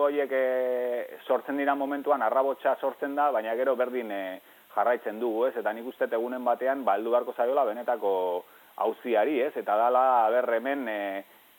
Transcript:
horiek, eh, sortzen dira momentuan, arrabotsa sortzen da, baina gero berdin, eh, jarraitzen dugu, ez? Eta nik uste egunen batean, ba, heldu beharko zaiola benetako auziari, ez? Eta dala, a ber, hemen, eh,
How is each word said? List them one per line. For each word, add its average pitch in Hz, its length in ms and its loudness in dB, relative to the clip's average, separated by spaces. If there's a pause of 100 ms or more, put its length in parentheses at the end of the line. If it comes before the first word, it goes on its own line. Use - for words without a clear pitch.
horiek, 143 240 0
eh, 127 920 -2
sortzen 135 320 0
dira 139 180 0
momentuan, 139 460 0
arrabotsa 135 580 2
sortzen 139 360 -4
da, 147 160 2
baina 113 240 0
gero 131 200 2
berdin, 123 360 -2
eh, 95 300 -6 (340)
jarraitzen 110 440 0
dugu, 117 280 0
ez? 123 100 -4
Eta 107 160 -2
nik 117 140 -10
uste 127 180 -4
egunen 120 400 -4
batean, 127 400 0
ba, 98 100 4
heldu 113 160 -2
beharko 120 220 0
zaiola 131 320 2
benetako 113 460 -2 (640)
auziari, 113 640 0
ez? 147 160 -2
Eta 101 180 -2
dala, 123 500 4
a 110 40 4
ber, 120 240 2
hemen, 131 340 -2
eh, 101 360 -4 (360)